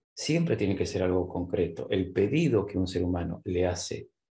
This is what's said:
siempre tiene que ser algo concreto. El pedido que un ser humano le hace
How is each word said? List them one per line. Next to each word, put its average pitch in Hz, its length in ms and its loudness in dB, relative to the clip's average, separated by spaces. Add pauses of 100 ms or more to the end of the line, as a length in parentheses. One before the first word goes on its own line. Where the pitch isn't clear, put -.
(140)
siempre 160 440 0
tiene 98 180 2
que 92 100 0
ser 92 180 -2
algo 92 260 2
concreto. 90 600 -2
El 92 220 0
pedido 113 540 2
que - 120 -6
un 92 100 2
ser 90 160 -2
humano 87 420 -2
le 90 200 2
hace - 440 -4 (300)